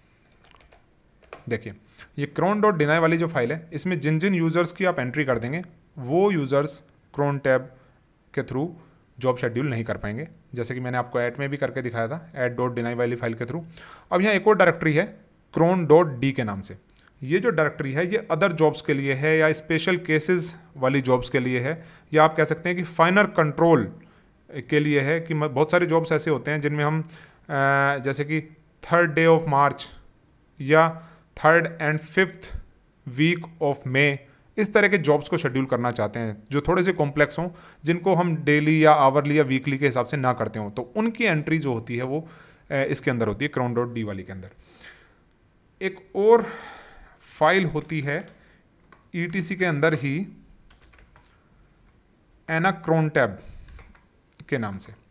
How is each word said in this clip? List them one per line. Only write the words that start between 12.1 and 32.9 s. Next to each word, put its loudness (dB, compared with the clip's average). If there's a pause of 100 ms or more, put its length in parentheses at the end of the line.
ऐड -4
डॉट -4
deny -4
वाली -2
फाइल -6
के -8
through। -8 (460)
अब 2
यहाँ 2
एक 2
और 6
डायरेक्टरी 2
है 0 (400)
cron 4
डॉट 6
D 0
के -2
नाम -6
से। -16 (460)
ये 0
जो 2
डायरेक्टरी -2
है, -2
ये -4
other 0
jobs 2
के -2
लिए 0
है 0
या 4
स्पेशल -2
केसेस -2 (220)
वाली 2
जॉब्स 0
के 0
लिए -2
है, -6 (280)
या 6
आप 4
कह 4
सकते -4
हैं -2
कि -4
फाइनर 4
कंट्रोल 2 (760)
के 2
लिए 2
है 0
कि -6
म-, -2
बहुत 0
सारे 2
जॉब्स 0
ऐसे 0
होते -2
हैं -2
जिनमें -2
हम, 0
अ, -10 (920)
जैसे -4
कि -6 (360)
third 2
day 6
of -2
March 2 (800)
या 2 (380)
third 6 (140)
and 0
fifth -4 (640)